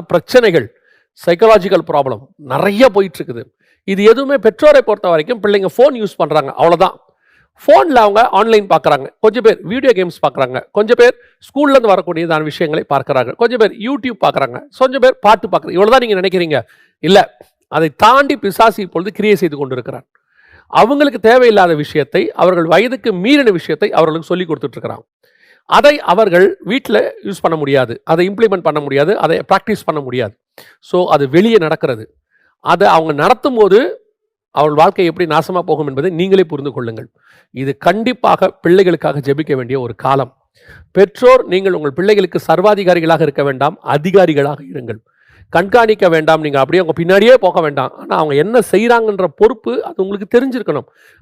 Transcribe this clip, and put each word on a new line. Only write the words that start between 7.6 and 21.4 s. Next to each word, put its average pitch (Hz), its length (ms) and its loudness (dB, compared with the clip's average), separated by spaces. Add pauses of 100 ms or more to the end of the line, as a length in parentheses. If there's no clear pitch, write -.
போன்ல 320 420 4
அவங்க 208 160 2 (180)
ஆன்லைன் 214 340 2
பார்க்கறாங்க, 147 340 0 (160)
கொஞ்சம் 220 220 0
பேர் 214 120 4 (140)
வீடியோ 254 260 0
கேம்ஸ் 180 280 -6
பார்க்கறாங்க, 127 320 -4 (200)
கொஞ்சம் 220 220 0
பேர் 240 160 4 (320)
ஸ்கூல்ல 277 280 -2
இருந்து 226 160 4
வரக்கூடியதான 165 580 -2
விஷயங்களை 156 340 -4 (100)
பார்க்கறாங்க, 131 380 -2 (100)
கொஞ்சம் 233 200 2
பேர் 208 120 2 (120)
YouTube 247 400 -8
பார்க்கறாங்க, 135 340 -2 (220)
கொஞ்சம் 262 240 0
பேர் 254 200 2
பாட்டு 214 220 2
பார்க்கறாங்க. 170 300 -6
இவ்வளவுதான் 226 280 4
நீங்க 208 160 -2
நினைக்கிறீங்க. 175 380 -2 (440)
இல்ல, 190 140 4 (600)
அதை 160 120 0 (160)
தாண்டி 269 400 2
பிசாசு 214 420 0
இப்பொழுது 185 300 -8
கிரியை 208 240 2
செய்து 151 200 -4
கொண்டிருக்கிறான். 127 440 -10 (760)
அவங்களுக்கு 262 480 0
தேவையில்லாத 214 540 4